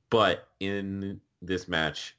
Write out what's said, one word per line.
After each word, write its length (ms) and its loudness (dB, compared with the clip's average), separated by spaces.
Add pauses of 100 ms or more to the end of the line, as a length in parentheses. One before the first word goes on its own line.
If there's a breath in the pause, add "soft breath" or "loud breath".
But 380 4 (120)
in 640 -4 (220)
this 240 -2
match, 520 -2